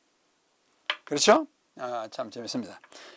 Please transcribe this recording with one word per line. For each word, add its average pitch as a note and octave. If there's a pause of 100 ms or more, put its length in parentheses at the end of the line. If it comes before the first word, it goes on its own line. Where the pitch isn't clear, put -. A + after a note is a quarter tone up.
(1040)
그렇죠? G#3+ (320)
아, B2
참 A#2
재밌습니다. A2+ (360)